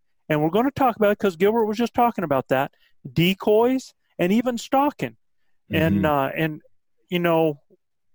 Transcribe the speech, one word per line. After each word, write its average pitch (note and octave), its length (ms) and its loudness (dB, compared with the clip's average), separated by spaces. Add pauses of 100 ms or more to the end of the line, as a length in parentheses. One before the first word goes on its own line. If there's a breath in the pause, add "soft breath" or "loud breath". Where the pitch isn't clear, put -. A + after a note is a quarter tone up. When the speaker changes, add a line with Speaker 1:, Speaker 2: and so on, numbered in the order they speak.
(300)
Speaker 1:
and D3+ 120 0
we're D#3+ 80 0
gonna A3+ 220 0
talk B3+ 240 -2
about G#3 160 2
it G#3 80 -4
'cause F#3+ 160 -2
Gilbert G#3+ 300 0
was G#3 120 -6
just A#3 160 -4
talking A#3 300 0
about C#3 240 -2
that, C3+ 240 0 (420)
decoys, G#3+ 800 2 (240)
and F3 140 0
even A#3+ 260 0
stalking. C4+ 580 -2 (540)
And, E3 280 2
Speaker 2:
Mm-hmm. D#3+ 80 0
Speaker 1:
uh, C#3 240 0
and, D#3 320 -6 (480)
you F3 100 -2
know, D#3+ 420 0 (540)